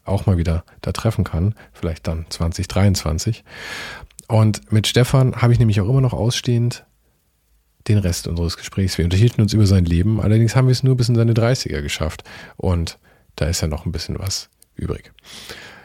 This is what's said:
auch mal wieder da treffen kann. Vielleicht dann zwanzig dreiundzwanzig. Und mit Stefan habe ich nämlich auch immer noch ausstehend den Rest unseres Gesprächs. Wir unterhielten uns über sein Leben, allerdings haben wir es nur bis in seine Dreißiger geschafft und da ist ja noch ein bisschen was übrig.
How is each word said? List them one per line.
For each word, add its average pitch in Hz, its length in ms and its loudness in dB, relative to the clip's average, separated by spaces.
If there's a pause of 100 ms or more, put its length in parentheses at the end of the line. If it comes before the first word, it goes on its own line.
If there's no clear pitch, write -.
auch 92 200 -2
mal 95 120 2
wieder 85 260 0 (160)
da - 140 -6
treffen 104 320 -2
kann. 92 280 -2 (200)
Vielleicht 82 340 -6
dann 82 220 -6
zwanzig 85 400 -6
dreiundzwanzig. 92 760 0 (840)
Und 110 420 2
mit 107 160 0
Stefan 127 480 2
habe 120 160 2
ich 113 80 4
nämlich 104 220 4
auch 95 80 0
immer 135 100 2
noch 127 140 0
ausstehend 120 720 -2 (1040)
den 104 80 4
Rest 90 300 -2
unseres 85 280 -4
Gesprächs. - 420 -4
Wir 82 60 2
unterhielten 98 380 2
uns 104 100 2
über 107 140 4
sein 95 180 6
Leben, 87 380 2
allerdings 110 340 2
haben 131 120 4
wir 127 40 4
es 123 120 0
nur 131 120 4
bis 123 140 0
in 120 60 2
seine 117 180 2
Dreißiger 110 480 0
geschafft 78 420 -6 (320)
und 85 440 -2 (360)
da - 120 -2
ist 90 120 -2
ja 85 80 -2
noch 76 180 -6
ein 85 60 -4
bisschen - 260 -8
was - 320 -8 (260)
übrig. - 360 -10 (720)